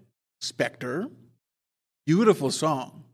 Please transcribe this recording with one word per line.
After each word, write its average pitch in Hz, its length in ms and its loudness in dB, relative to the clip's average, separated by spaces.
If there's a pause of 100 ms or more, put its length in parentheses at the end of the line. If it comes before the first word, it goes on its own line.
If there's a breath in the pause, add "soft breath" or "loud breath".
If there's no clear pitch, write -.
(420)
Spectre. 131 680 -6 (960)
Beautiful 165 460 4
song. 143 640 -4